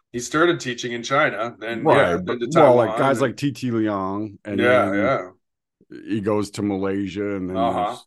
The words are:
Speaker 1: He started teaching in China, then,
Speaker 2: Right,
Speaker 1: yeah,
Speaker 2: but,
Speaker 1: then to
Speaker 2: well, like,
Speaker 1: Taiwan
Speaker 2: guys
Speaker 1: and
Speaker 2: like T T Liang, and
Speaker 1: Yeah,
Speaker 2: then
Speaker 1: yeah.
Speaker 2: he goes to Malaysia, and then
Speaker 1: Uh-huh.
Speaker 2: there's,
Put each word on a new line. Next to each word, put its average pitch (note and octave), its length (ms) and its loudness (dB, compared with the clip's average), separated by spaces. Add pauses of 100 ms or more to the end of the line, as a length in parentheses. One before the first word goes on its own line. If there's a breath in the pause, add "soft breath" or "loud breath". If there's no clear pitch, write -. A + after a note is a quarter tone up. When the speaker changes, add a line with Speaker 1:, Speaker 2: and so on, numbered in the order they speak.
(120)
Speaker 1:
He A#2+ 80 -8
started D#3 400 0
teaching A#2+ 320 -6
in A#2+ 100 -8
China, B2 560 -2
then, A#2 240 -8
Speaker 2:
Right, C#3+ 140 6
Speaker 1:
yeah, F2 220 4
Speaker 2:
but, F2+ 200 -6
Speaker 1:
then A#2 120 -6
to D#3+ 100 4
Speaker 2:
well, C3+ 140 8
like, A#2 160 4
Speaker 1:
Taiwan A2 100 -2
Speaker 2:
guys C3+ 160 2
Speaker 1:
and A#2 60 -2
Speaker 2:
like A2+ 160 0
T C#3+ 120 -2
T B2+ 200 -6
Liang, G#2 720 -2
and G2+ 160 -4
Speaker 1:
Yeah, B2 300 4
Speaker 2:
then G2 40 -2
Speaker 1:
yeah. - 1120 -6
Speaker 2:
he G#2 160 -4
goes G#2 300 0
to - 120 -8
Malaysia, G2 760 -2
and F#2 120 -6
then F#2 80 -6
Speaker 1:
Uh-huh. F#2+ 300 0
Speaker 2:
there's, - 200 -10